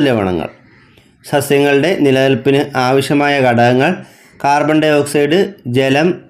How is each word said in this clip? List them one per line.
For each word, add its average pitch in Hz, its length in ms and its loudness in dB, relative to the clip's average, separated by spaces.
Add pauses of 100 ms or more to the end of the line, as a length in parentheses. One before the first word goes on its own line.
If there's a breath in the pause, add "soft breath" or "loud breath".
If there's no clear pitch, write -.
ലവണങ്ങൾ. 95 440 -2 (840 soft breath)
സസ്യങ്ങളുടെ 143 600 0 (140)
നിലനിൽപ്പിന് 135 560 2 (240)
ആവശ്യമായ 143 500 0 (120)
ഘടകങ്ങൾ 123 440 2 (540 loud breath)
കാർബൺ 147 400 0
ഡയോക്സൈഡ്, 147 560 0 (380)
ജലം, 135 280 0 (220)